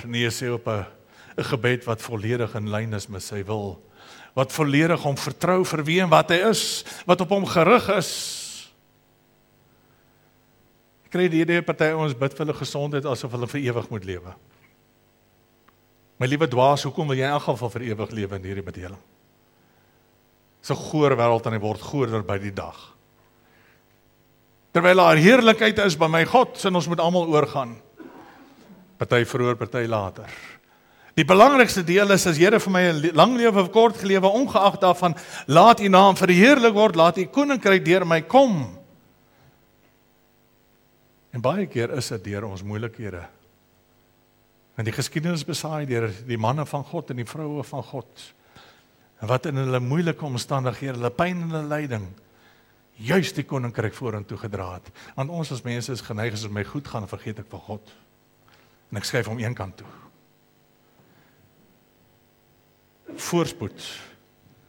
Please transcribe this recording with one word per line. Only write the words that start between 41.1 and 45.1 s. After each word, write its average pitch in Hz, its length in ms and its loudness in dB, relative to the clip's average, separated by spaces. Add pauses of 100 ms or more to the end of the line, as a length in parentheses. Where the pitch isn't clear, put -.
En 123 80 -10
baie 170 260 -2
keer 120 240 -4
is 135 160 -6
dit 107 160 -10
deur 101 220 -8
ons 95 180 -12
moeilikhede. 104 580 -10 (1600)
En 110 80 -6
die 110 80 -4
geskiedenis 156 520 -4